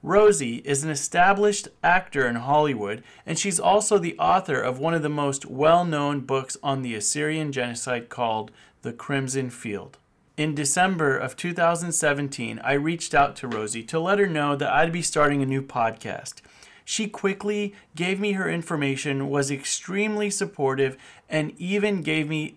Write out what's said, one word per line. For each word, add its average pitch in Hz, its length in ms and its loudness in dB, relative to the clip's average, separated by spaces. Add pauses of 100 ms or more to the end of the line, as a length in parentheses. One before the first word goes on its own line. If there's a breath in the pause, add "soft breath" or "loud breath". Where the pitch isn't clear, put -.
Rosie 160 600 4
is 139 220 -2
an 160 40 -4
established 196 760 2 (160)
actor 175 420 2
in 120 120 0
Hollywood, 123 680 0 (220 loud breath)
and 165 120 -4
she's 190 220 0
also 208 380 4
the 170 200 0
author 165 440 2
of 127 180 -2
one 160 140 0
of 165 80 0
the 147 80 -2
most 143 360 -2
well-known 147 760 2
books 135 420 -2
on 135 200 -2
the 117 120 -6
Assyrian 151 560 -2
genocide 120 560 -4
called 110 420 -2 (320 soft breath)
The 117 120 -8
Crimson 135 560 -4
Field. 101 480 -10 (400)
In 151 180 0
December 151 640 2
of - 180 -4
two 175 160 -6
thousand 170 400 0
seventeen, 139 720 -2
I 139 120 2
reached 160 380 -2
out 143 240 4
to 127 120 -8
Rosie 110 340 -4
to 160 160 -4
let 190 200 2
her 202 60 6
know 147 300 0
that 139 160 -2
I'd 165 220 4
be 170 80 -2
starting 147 400 2
a 135 40 2
new 135 160 0
podcast. 113 760 -4 (500 loud breath)
She 214 220 -4
quickly 202 680 -2 (180 loud breath)
gave 190 280 -2
me 208 100 0
her 190 180 -2
information, 143 760 -2
was 139 240 0
extremely 208 800 -2
supportive, 135 640 0 (320 loud breath)
and 151 300 -2
even 202 460 0
gave 151 260 -2
me 156 280 -4